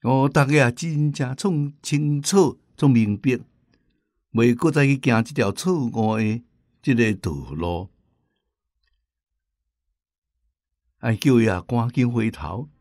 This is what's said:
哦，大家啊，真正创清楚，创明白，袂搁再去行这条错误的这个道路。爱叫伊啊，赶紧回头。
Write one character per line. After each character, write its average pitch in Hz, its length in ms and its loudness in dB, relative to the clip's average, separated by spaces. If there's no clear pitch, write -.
哦， 135 280 2
大 143 160 4
家 139 220 4
啊， 113 40 0
真 147 400 -2
正 135 240 -6
创 147 460 -4
清 147 400 -2
楚， 175 400 2
创 143 140 4
明 107 260 2
白， 123 220 -2
袂 117 220 4
搁 139 160 0
再 147 160 2
去 139 160 2
行 113 220 2
这 - 100 -8
条 101 180 0
错 156 360 -2
误 110 320 -2
的 110 240 -2
这 139 100 0
个 113 220 2
道 95 160 -6
路。 78 580 -8
爱 117 180 -2
叫 123 260 4
伊 110 60 2
啊， 90 140 -2
赶 117 280 -4
紧 123 220 0
回 113 180 -2
头。 113 400 -10